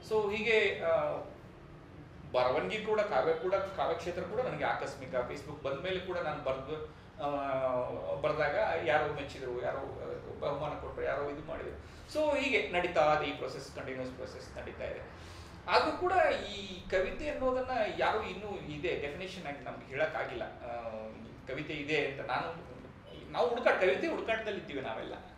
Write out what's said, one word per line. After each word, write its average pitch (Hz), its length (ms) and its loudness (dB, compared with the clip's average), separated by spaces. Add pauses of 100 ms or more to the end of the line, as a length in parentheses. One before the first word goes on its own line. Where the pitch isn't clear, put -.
So 214 260 4
ಹೀಗೆ, 214 480 4
ಆ, 151 340 4 (1120)
ಬರವಣಿಗೆ 170 540 2
ಕೂಡ, 214 160 4
ಕಾವ್ಯ 147 320 4
ಕೂಡ, 185 220 2
ಕಾವ್ಯ 165 400 2
ಕ್ಷೇತ್ರ 180 260 -4
ಕೂಡ 208 200 -2
ನನಗೆ 143 220 0
ಆಕಸ್ಮಿಕ. 123 500 -2
Facebook - 480 -2
ಬಂದ 135 180 -2
ಮೇಲೆ 185 200 0
ಕೂಡ 180 180 -4
ನಾನು 151 260 -2
ಬರ್ದು, 151 420 -2 (380)
ಆ, 143 60 2 (880)
ಬರ್ದಾಗ 151 680 2
ಯಾರೋ 151 280 4
ಮೆಚ್ಚಿದ್ರು, 131 480 -4
ಯಾರೋ, 127 160 -2
ಆ, - 640 -8
ಬಹುಮಾನ 147 300 -2
ಕೊಟ್ರು, - 340 -6
ಯಾರೋ 143 260 0
ಇದು 147 180 -8
ಮಾಡಿದ್ರು. - 480 -8 (180)
So 302 240 4
ಹೀಗೆ 262 340 2
ನಡೀತಾ 175 500 4
ಇದೆ, 143 100 -2
ಈ 135 60 -6
ಪ್ರೊಸೆಸ್, 127 380 -6
ಕಂಟಿನ್ಯೂಸ್ 131 360 -6
ಪ್ರೊಸೆಸ್ 123 460 -10
ನಡೀತಾ 120 260 -8
ಇದೆ. - 160 -4 (680)
ಆದ್ರೂ 247 300 6
ಕೂಡ 359 160 4 (380)
ಈ 196 380 -6
ಕವಿತೆ 240 400 2
ಅನ್ನೋದನ್ನ 254 420 2 (260)
ಯಾರು 190 260 4
ಇನ್ನೂ 190 340 -6
ಇದೆ 147 440 -2
ಡೆಫಿನೇಷನ್ 180 460 -6
ಆಗಿ 143 120 -6
ನಮ್ಗೆ - 260 -10
ಹೇಳಕ್ಕಾಗಿಲ್ಲ. 131 580 0
ಆ, 117 460 -6 (580)
ಕವಿತೆ 151 260 -4
ಇದೆ 147 340 2
ಅಂತ 131 240 -4
ನಾನು, 160 340 -2 (680)
ನಾವು 202 180 4
ಹುಡುಕಾಟ, 233 240 4
ಕವಿತೆ 190 340 6
ಹುಡುಕಾಟದಲ್ಲಿ 220 520 0
ಇದ್ದೀವಿ 143 220 -6
ನಾವೆಲ್ಲ. 113 320 -6 (240)